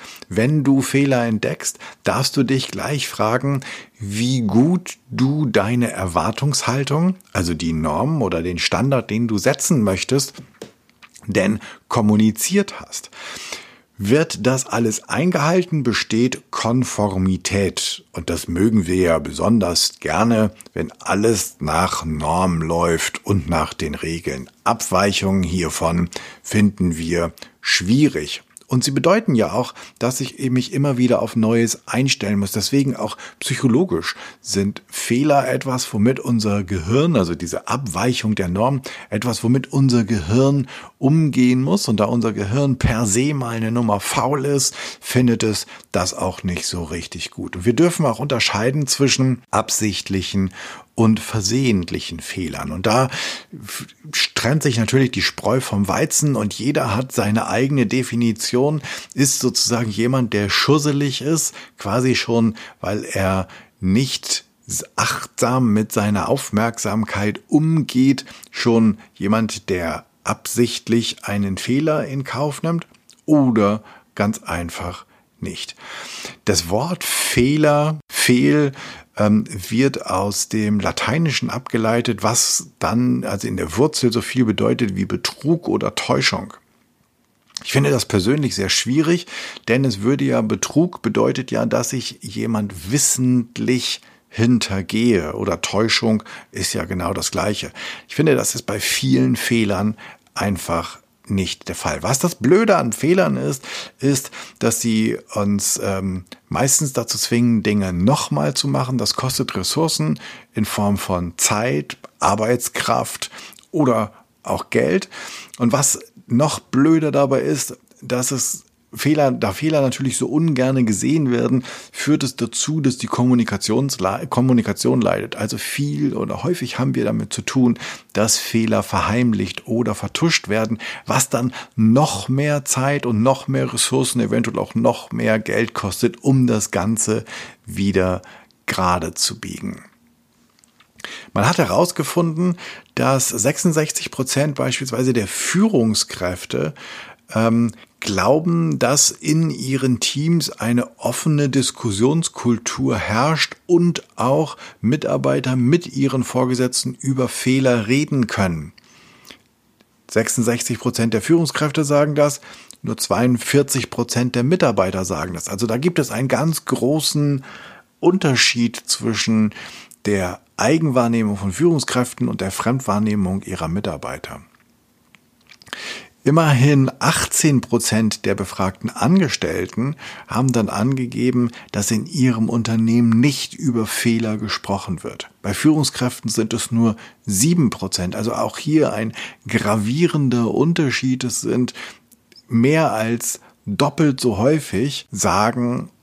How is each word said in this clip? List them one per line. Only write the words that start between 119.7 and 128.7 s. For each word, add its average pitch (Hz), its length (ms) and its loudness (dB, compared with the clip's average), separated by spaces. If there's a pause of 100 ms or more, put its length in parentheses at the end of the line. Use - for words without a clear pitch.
natürlich 135 360 0
so - 120 -2
ungerne 135 560 2
gesehen 123 480 2
werden, 120 320 2 (260)
führt - 320 0
es 135 140 -4
dazu, 156 440 -4
dass 131 160 2
die - 120 -6
Kommunikationsle-, 120 1200 0
Kommunikation 123 720 2
leidet. 104 340 0
Also 107 240 -6
viel 143 560 -2
oder 104 300 -4
häufig 160 340 -4
haben 131 160 0
wir 120 100 0
damit 110 280 -2
zu - 100 -6
tun, 123 340 2 (360)
dass 107 260 2
Fehler 110 460 0